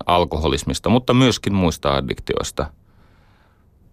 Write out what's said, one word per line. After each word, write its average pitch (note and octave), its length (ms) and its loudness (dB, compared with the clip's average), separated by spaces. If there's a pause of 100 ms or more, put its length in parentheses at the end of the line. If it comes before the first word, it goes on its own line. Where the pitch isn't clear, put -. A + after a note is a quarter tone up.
alkoholismista, D#2 840 0
mutta B2 240 2
myöskin B2 400 2
muista D#2+ 420 0
addiktioista. - 720 -4 (1200)